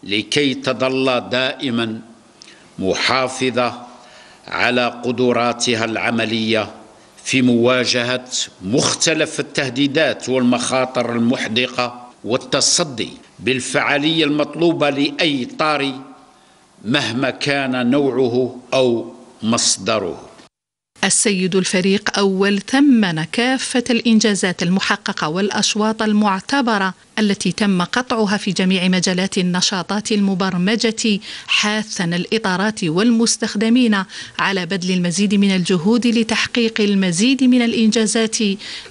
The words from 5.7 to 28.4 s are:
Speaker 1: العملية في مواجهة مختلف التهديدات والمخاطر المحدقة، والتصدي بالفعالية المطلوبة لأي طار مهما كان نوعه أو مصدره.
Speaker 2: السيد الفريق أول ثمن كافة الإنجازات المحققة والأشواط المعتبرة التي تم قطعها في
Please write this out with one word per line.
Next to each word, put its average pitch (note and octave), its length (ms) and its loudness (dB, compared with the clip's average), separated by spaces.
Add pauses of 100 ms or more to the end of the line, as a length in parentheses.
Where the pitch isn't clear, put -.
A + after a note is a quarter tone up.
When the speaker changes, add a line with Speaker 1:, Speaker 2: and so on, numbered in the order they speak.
Speaker 1:
العملية A2 840 -2 (520)
في C3 180 0
مواجهة B2 880 2 (320)
مختلف D3+ 760 0
التهديدات C#3 920 -2
والمخاطر B2 840 0
المحدقة، A#2+ 920 -2 (160)
والتصدي B2+ 880 -2 (300)
بالفعالية C#3+ 840 0
المطلوبة D3 640 0
لأي C#3+ 560 -2
طار C#3 560 -2 (840)
مهما B2 440 0
كان B2+ 600 0
نوعه B2+ 680 2 (140)
أو A#2+ 400 2 (300)
مصدره. G#2+ 800 -2 (800)
Speaker 2:
السيد F#3+ 520 0
الفريق F#3+ 640 0
أول G3 420 2
ثمن A3 640 4
كافة B3 680 -2
الإنجازات G#3+ 760 2
المحققة F#3 640 0
والأشواط G#3 760 0
المعتبرة G#3+ 920 2 (260)
التي G3 320 0
تم G3 300 0
قطعها A3 560 0
في G3+ 140 -4